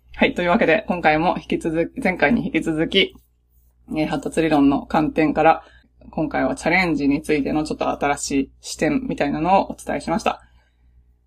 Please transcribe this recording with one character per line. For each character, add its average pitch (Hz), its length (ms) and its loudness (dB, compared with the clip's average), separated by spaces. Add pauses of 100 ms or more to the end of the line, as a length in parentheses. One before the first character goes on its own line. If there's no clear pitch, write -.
(140)
は 196 120 4
い。 - 80 0
と 180 80 -2
い 175 40 0
う 175 40 2
わ 175 80 4
け 175 80 2
で、 156 220 2
今 180 120 -2
回 156 180 4
も 175 200 2
引 - 60 -16
き - 140 -2
続 165 320 -2
き、 - 120 -12
前 180 160 0
回 143 160 2
に - 100 0
引 - 80 -6
き 160 80 0
続 160 280 -2
き、 - 280 0 (800)
え 156 80 -2
ー、 - 20 -4
発 160 180 -4
達 156 180 -2
理 160 80 2
論 143 180 4
の - 160 0
観 151 280 0
点 156 200 2
か 156 100 0
ら、 160 200 4 (480)
今 151 180 -4
回 139 160 -2
は 127 100 0
チ - 120 -6
ャ 160 40 2
レ 185 140 2
ン 165 120 0
ジ 139 120 0
に 143 140 0
つ 160 120 -2
い 143 80 0
て 147 100 -4
の 151 120 -2
ち 151 80 -6
ょ - 40 -8
っ - 20 -14
と 139 120 -2
新 143 280 -2
し - 140 -8
い 139 180 -2 (100)
視 - 180 -14
点 147 300 0
み - 80 -4
た 156 80 0
い 143 80 -2
な 151 80 -4
の 180 220 4
を - 100 -6
お - 20 -10
伝 - 220 -8
え - 40 -6
し - 100 -6
ま - 80 0
し - 40 -10
た。 - 200 -2 (840)